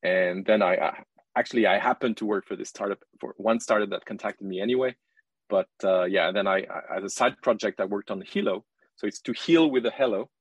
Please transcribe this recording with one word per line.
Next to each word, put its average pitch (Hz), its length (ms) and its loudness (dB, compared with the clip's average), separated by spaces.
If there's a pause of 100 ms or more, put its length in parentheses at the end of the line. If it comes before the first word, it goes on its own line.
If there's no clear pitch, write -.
And 92 440 0
then 107 160 4
I, 92 160 4
I, - 260 -2 (320)
actually, 123 320 2
I 95 100 4
happened 120 400 0
to 113 80 -6
work 104 220 -2
for 101 80 -8
this - 140 -10
startup, 101 300 -6 (200)
for - 160 -12
one 110 240 0
startup 107 300 0
that 95 160 -6
contacted 101 420 -10
me 92 140 -6
anyway. 127 340 0 (540)
But, 95 180 2 (160)
uh, 92 220 4
yeah, 90 240 2
and 95 80 -2
then 101 100 0
I, 95 120 2
I, - 380 -8
as 95 60 -6
a 101 60 -6
side 127 320 0
project, 107 400 -2
I 98 40 0
worked 101 260 -6
on 95 100 -6
Hilo. 107 420 -2 (320)
So - 120 -6
it's - 160 -8
to 120 100 -6
heal 165 360 4
with 127 160 0
a 113 60 0
hello. 120 380 -2 (120)